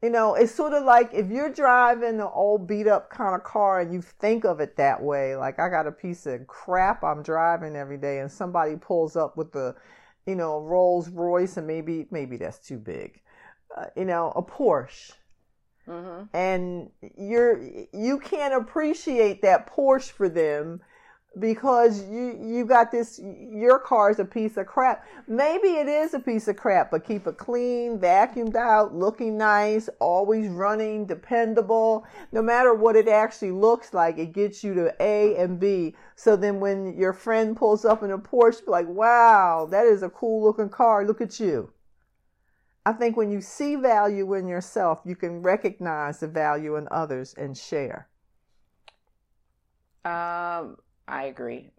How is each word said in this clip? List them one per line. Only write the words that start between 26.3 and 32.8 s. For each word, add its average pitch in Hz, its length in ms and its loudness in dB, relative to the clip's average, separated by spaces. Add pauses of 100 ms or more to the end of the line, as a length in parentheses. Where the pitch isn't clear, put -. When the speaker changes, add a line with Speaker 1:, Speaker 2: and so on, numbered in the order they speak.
Speaker 1:
of 202 80 -2
crap, 190 340 2
but 160 160 -4
keep 208 220 -6
it 156 100 -8
clean, 240 600 -4
vacuumed 214 560 2
out, 214 400 2
looking 214 420 -2
nice, 214 500 2 (120)
always 202 480 0
running, 214 580 -4
dependable. 220 1000 0 (260)
No 220 100 -2
matter 240 320 4
what 220 220 4